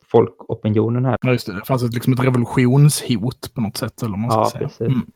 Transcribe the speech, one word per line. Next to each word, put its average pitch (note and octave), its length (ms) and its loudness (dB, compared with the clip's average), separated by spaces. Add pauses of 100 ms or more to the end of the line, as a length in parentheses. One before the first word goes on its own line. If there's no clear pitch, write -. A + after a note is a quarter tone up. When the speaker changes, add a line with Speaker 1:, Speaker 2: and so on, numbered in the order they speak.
Speaker 1:
folkopinionen A#2 1000 0
här. A#2+ 160 0
Speaker 2:
Ja, B2+ 120 0
just A#2+ 140 -2
det. G#2 60 -8
Det F#2 140 -8
fanns B2+ 160 0
ett, A#2 120 -2
liksom A#2+ 180 0
ett B2 80 0
revolutionshot B2+ 1300 2
på B2 60 -6
något G2+ 160 -4
sätt, - 260 -8
eller A2+ 80 -4
vad F#2+ 80 -6
man A#2 120 -2
ska A2 100 2
Speaker 1:
Ja, A2 100 2
Speaker 2:
säga. - 180 -8
Speaker 1:
precis. - 120 -12
Speaker 2:
Mm. A#2+ 360 0